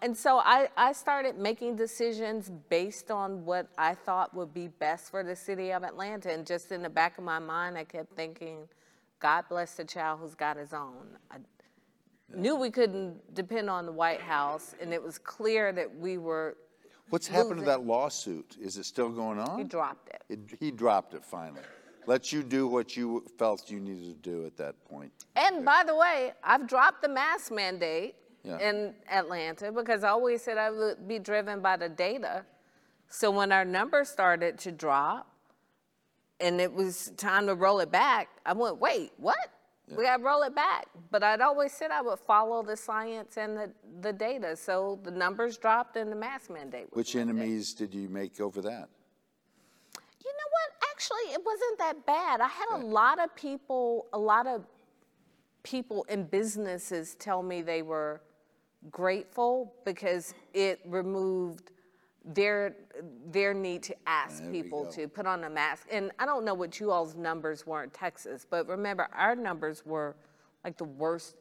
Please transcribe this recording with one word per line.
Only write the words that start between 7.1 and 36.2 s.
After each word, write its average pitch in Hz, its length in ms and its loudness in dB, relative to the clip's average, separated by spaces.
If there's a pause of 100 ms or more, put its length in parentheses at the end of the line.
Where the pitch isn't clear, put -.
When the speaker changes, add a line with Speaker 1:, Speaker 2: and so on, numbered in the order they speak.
Speaker 1:
of 185 60 -12
my 165 160 -2
mind, 170 380 -4
I 160 60 -8
kept 165 320 -12
thinking, 160 520 -10 (520)
"God 160 300 4
bless 175 260 -4
the 165 100 -8
child 156 340 -4
who's 160 160 -14
got 151 220 -2
his 147 160 -12
own." 131 440 -12 (140)
I 139 60 -18 (920)
Speaker 2:
Yeah. 180 100 -6
Speaker 1:
knew 254 140 4
we 254 140 0
couldn't 190 640 0
depend 202 380 -4
on 175 160 -4
the 165 40 -8
White 165 300 0
House, 151 580 -2
and 170 140 -6
it 170 80 -2
was 160 160 -10
clear 220 560 0
that 147 240 -4
we 180 220 -4
were 160 360 -4 (540)
Speaker 2:
What's 165 180 0
happened 220 220 4
to 180 60 -2
Speaker 1:
losing. 160 100 -4
Speaker 2:
that 135 200 4
lawsuit? 113 760 -2
Is 95 160 -8
it 98 80 -10
still 120 240 0
going 113 300 -4
on? 143 180 -4
Speaker 1:
He 262 60 -4
dropped 160 460 -6
it. - 200 -16
Speaker 2:
It, 104 100 -8 (200)
he 151 100 -2
dropped 110 460 2
it - 100 -14
finally. 78 380 -12 (420)
Let 127 260 2
you 147 120 -2
do 131 240 0
what 120 280 0
you 120 300 -4 (140)
felt 107 320 0
you 104 80 -8
needed 87 440 -10
to 90 60 -8
do 85 160 -6
at 78 120 -14
that 71 180 -6 (100)
point. 71 260 -16 (240)
Speaker 1:
And 359 220 4
Speaker 2:
Okay. 262 80 -4
Speaker 1:
by 302 180 8
the 320 120 2
way, 311 380 4 (100)
I've 240 240 4
dropped 262 340 6
the 294 80 2
mask 285 420 0
mandate 185 640 -2 (280)
Speaker 2:
Yeah. - 160 -6
Speaker 1:
in 208 360 0 (140)
Atlanta 175 600 -2
because 226 320 0
I 208 60 6
always 233 320 4
said 233 160 -2
I 214 140 2
would 214 360 -2
be 220 120 -4
driven 208 420 -2
by 190 160 4
the 170 120 -4
data. 190 560 -2 (640)
So - 220 2
when 196 200 4
our 190 140 6
numbers 247 440 2
started 175 500 4
to 185 120 -8
drop 151 560 2 (1120)